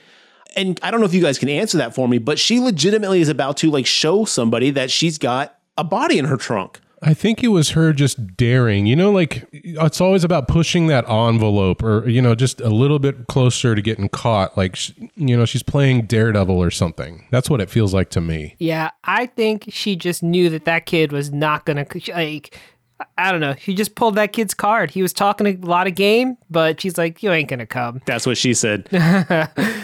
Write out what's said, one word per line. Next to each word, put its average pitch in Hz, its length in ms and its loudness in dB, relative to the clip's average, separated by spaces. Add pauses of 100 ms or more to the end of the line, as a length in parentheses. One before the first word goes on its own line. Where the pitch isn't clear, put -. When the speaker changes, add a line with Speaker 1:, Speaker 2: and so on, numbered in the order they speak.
(560)
Speaker 1:
and 190 260 -2
I 175 80 -4
don't 226 100 0
know 214 60 4
if 170 80 0
you 185 80 4
guys 143 160 2
can 127 100 -2
answer 170 300 -2
that 117 160 -2
for 131 140 0
me, 123 100 4
but 113 180 -2
she - 220 0
legitimately 196 640 2
is 151 80 2
about 143 300 -2
to, 165 120 2
like, 147 160 0
show 190 380 2
somebody 120 460 0
that 135 200 -2
she's 160 280 -2
got 131 380 -4 (200)
a 151 80 -2
body 240 340 0
in 139 60 0
her 131 120 0
trunk. - 440 -6 (200)
Speaker 2:
I 151 140 2
think 220 300 0
it 240 40 2
was 175 220 2
her 160 220 2
just 123 440 -2
daring. 117 500 2
You 120 100 4
know, 196 160 4
like, 175 400 -2
it's 156 480 -4
always 185 240 4
about 165 240 0
pushing 165 400 2
that 131 200 2
envelope 110 720 2
or, 110 280 0
you 120 120 2
know, 120 140 4
just 127 260 0
a 113 100 0
little 139 280 4
bit 135 300 -4
closer 123 480 2
to 104 40 -2
getting 98 280 -2
caught. 104 480 -2
Like, 92 180 0
sh-, - 160 -10 (240)
you 131 220 0
know, 117 80 4
she's 117 180 -2
playing 131 440 2
Daredevil 104 540 2
or 87 120 0
something. 82 580 -6
That's 123 180 0
what 139 120 0
it 95 100 -6
feels 104 240 2
like 92 160 0
to 92 100 -2
me. 80 380 -6
Speaker 3:
Yeah, 160 320 -4 (140)
I 214 220 -2
think 220 420 -4
she 202 260 -4
just 170 300 -4
knew 175 260 2
that 160 140 -6
that 165 220 -2
kid 160 260 0
was 143 200 -4
not 151 340 -2
gonna, 143 220 -2
c-, - 240 -12
like, 151 460 -8 (580)
I 185 140 0
don't 175 100 0
know. 139 200 -2
She 196 140 -6
just 202 200 -4
pulled 220 220 0
that 208 160 0
kid's 220 220 -4
card. 208 360 0
He 190 120 -4
was 180 100 -2
talking 202 340 0
a 202 60 2 (120)
lot 175 220 0
of 190 80 -4
game, 226 420 2 (140)
but 160 300 0
she's 180 180 -4
like, 170 240 -2
"You 208 80 0
ain't 160 180 0
gonna 123 160 -8
come." 120 420 -8
Speaker 1:
That's 120 200 -2
what 123 120 0
she 123 160 2
said. 104 360 -2
Speaker 3:
<laughs> 185 920 0